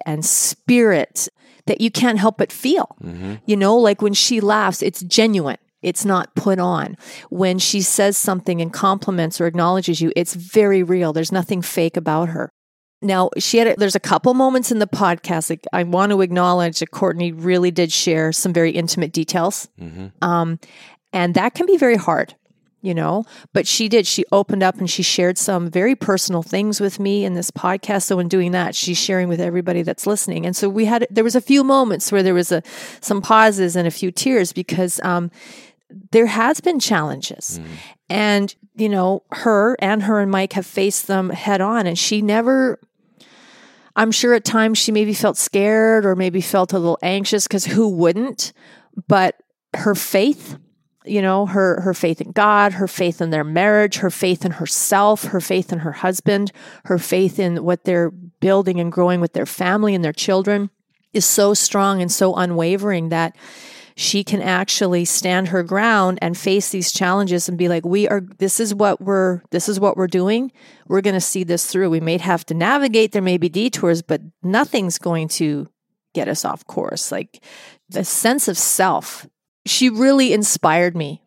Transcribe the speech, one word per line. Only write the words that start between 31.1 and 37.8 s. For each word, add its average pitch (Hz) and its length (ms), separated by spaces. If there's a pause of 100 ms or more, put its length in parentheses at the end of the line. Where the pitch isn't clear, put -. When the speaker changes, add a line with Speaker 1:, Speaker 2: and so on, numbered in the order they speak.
Speaker 1:
was 233 120
a 247 40
few 277 220
moments 262 480
where 196 140
there 185 100
was 175 160
a, 165 140 (360)
some 202 220
pauses 202 540
and 175 100
a 160 60
few 185 180
tears 214 420
because, 180 520
um, 175 260 (800)
there 226 160
has 226 340
been 349 200
challenges. 151 800
Speaker 2:
Mm. 160 40 (440)